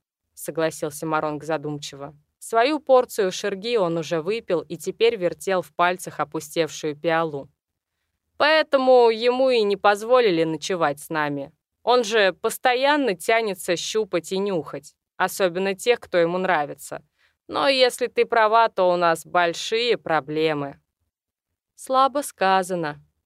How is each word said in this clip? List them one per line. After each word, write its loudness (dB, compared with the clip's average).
согласился -6
Маронг -2
задумчиво. -8
Свою 0
порцию 2
шерги -4
он 0
уже -4
выпил -2
и -10
теперь 0
вертел -2
в -18
пальцах -2
опустевшую -4
пиалу. -2
"Поэтому 4
ему 0
и 2
не 0
позволили 2
ночевать -2
с -20
нами. -4
Он 2
же 2
постоянно 0
тянется 0
щупать -4
и -2
нюхать, -6
особенно -2
тех, 0
кто -6
ему 2
нравится. -4
Но 0
если 2
ты 0
права, 4
то 2
у 2
нас 0
большие 0
проблемы". -2
"Слабо 0
сказано", -2